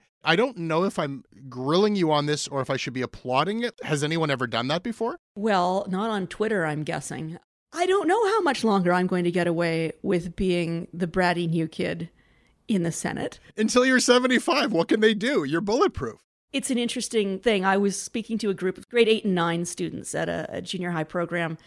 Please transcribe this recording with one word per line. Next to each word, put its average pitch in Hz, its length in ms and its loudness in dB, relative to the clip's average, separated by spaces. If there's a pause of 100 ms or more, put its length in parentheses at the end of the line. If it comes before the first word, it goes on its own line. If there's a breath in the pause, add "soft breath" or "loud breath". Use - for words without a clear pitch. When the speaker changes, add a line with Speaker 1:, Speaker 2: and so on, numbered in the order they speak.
(240)
Speaker 1:
I 160 120 2
don't 240 200 0
know 165 280 0
if 190 140 -2
I'm 139 260 -6 (260)
grilling 165 460 2
you 165 160 2
on 147 140 2
this 147 220 -2
or 139 140 -2
if 135 80 -4
I 135 60 0
should 127 160 -6
be 127 100 -4
applauding 151 600 -2
it. 240 200 -6
Has 147 200 -2
anyone 156 280 0
ever 127 160 0
done 117 220 -2
that 165 160 -2
before? 240 340 -4 (160)
Speaker 2:
Well, 196 560 2
not 202 200 -2
on 190 180 -2
Twitter, 214 360 -2
I'm 151 200 -4
guessing. 156 540 -8 (360)
I 349 120 0
don't 381 200 2
know 403 220 4
how 440 140 2
much 285 200 0
longer 196 300 4
I'm 180 140 4
going 180 180 0
to 170 80 0
get 175 160 0
away 165 540 0
with 175 340 -2
being 175 560 -2
the 175 160 -4
bratty 175 400 0
new 160 180 0
kid 170 440 -6 (580 soft breath)
in 190 140 2
the 165 100 0
Senate. - 480 -6 (160 soft breath)
Speaker 1:
Until 233 300 4
you're 262 120 4
seventy-five, 247 720 4
what 165 180 2
can 220 120 2
they 220 140 6
do? 220 280 0
You're 147 200 -2
bulletproof. 208 580 0 (320)
Speaker 2:
It's 277 180 -4
an 247 60 2
interesting 220 640 -2
thing. 202 260 2
I 190 140 4
was 202 200 0
speaking - 400 -6
to 208 120 0
a 185 40 -2
group 185 220 -2
of - 140 -20
grade 233 180 4
eight 220 160 2
and 190 100 2
nine 170 300 0
students - 500 -6
at 160 140 -2
a, 165 220 -4
a 175 100 -6
junior 180 300 -6
high 160 120 -2
program, 170 540 -4 (100)